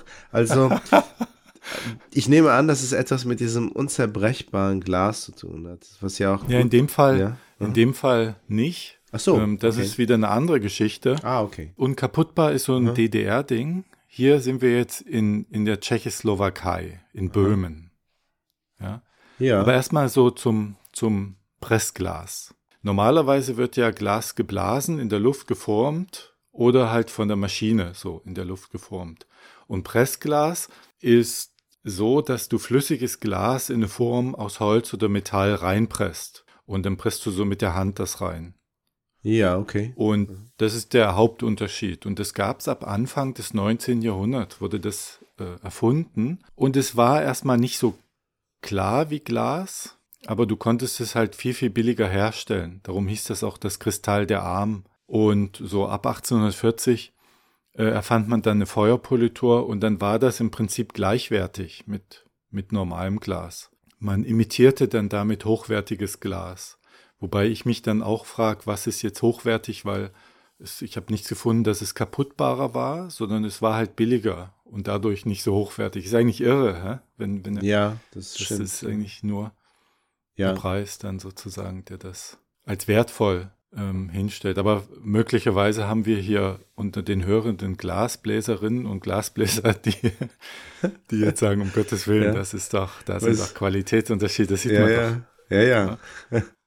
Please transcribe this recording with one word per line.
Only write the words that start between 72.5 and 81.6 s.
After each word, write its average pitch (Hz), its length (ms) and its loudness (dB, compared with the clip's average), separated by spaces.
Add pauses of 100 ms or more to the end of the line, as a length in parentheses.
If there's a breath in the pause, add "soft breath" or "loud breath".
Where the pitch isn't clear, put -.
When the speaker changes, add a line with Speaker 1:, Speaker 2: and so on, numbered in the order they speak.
Speaker 2:
war, 143 360 -4
sondern 107 360 -4
es 101 160 -8
war 110 140 2
halt 110 200 -2
billiger 104 580 0 (120)
und 101 220 -8
dadurch 101 380 -2
nicht 101 180 -4
so 104 120 2
hochwertig. 101 500 -4
Ist 104 100 -2
eigentlich 117 260 4
irre, 120 420 2
hä? 113 160 -6 (180)
Wenn, 101 280 -6
wenn 101 180 -6
Speaker 1:
Ja, 104 340 2 (160)
das - 200 -14
Speaker 2:
das - 120 -10
Speaker 1:
stimmt. 104 160 -4
Speaker 2:
ist 101 240 -8
eigentlich 104 380 -6
nur 104 280 -6 (840)
Speaker 1:
Ja. 95 160 0
Speaker 2:
der 95 80 -4
Preis 98 400 -6
dann 95 200 -8
sozusagen, 95 640 -12